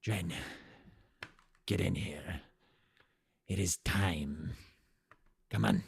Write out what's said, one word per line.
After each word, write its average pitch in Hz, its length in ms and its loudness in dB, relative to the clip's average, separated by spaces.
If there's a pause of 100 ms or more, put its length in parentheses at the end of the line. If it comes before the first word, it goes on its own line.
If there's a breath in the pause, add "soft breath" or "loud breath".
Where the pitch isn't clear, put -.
Dren, 92 300 -2 (1300 loud breath)
get 95 140 0
in - 160 2
here. - 440 -6 (1080 soft breath)
It 92 100 -2
is 92 260 2
time. 78 680 2 (960 loud breath)
Come 107 140 2
on. 101 240 6